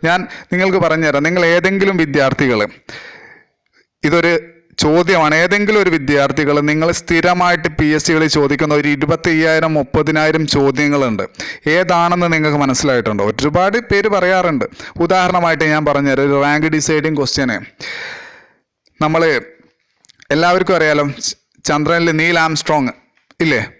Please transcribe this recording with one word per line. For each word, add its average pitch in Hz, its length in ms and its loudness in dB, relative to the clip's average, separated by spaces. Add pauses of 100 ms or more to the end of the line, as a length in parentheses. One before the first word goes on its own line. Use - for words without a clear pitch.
ഞാൻ 180 100 2 (340)
നിങ്ങൾക്ക് 185 340 2
പറഞ്ഞുതരാം. 151 420 0
നിങ്ങൾ 180 160 0 (120)
ഏതെങ്കിലും 190 460 0
വിദ്യാർത്ഥികൾ, 135 580 0 (1500)
ഇതൊരു 170 240 2 (480)
ചോദ്യമാണ്, 160 600 2
ഏതെങ്കിലും 202 400 2
ഒരു 185 120 2
വിദ്യാർത്ഥികൾ 143 640 0 (120)
നിങ്ങൾ 156 200 0 (120)
സ്ഥിരമായിട്ട് 175 680 0 (100)
പി 156 180 2
എസ് 147 100 -2
സികളിൽ 160 300 2
ചോദിക്കുന്ന 147 440 0
ഒരു 147 140 -2
ഇരുപത്തയ്യായിരം, 160 840 0
മുപ്പതിനായിരം 156 680 0 (100)
ചോദ്യങ്ങളുണ്ട്. 139 680 0 (540)
ഏതാണെന്ന് 175 580 0
നിങ്ങൾക്ക് 151 300 0
മനസ്സിലായിട്ടുണ്ടോ? 117 680 0
ഒരുപാട് 175 480 0 (140)
പേര് 202 240 0
പറയാറുണ്ട്. 180 500 0 (380)
ഉദാഹരണമായിട്ട് 170 680 0
ഞാൻ 151 160 0
പറഞ്ഞുതരാം. 139 380 0
ഒരു 139 180 2
റാങ്ക് 151 300 0
ഡിസൈഡിങ് 156 440 -2
ക്വസ്റ്റ്യന് 127 380 -2 (1500)
നമ്മൾ 160 180 0 (1120)
എല്ലാവർക്കും 180 460 2
അറിയാലോ, 151 260 2 (220)
ച-, - 60 -8 (360)
ചന്ദ്രനിൽ 160 500 0
നീൽ 170 160 0 (120)
ആംസ്ട്രോങ് 147 440 -2 (540)
ഇല്ലേ? 127 160 0 (180)